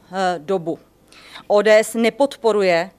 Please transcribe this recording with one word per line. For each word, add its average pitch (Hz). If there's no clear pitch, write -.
eh, 180
dobu. 165
O 208
D 214
S 220
nepodporuje 214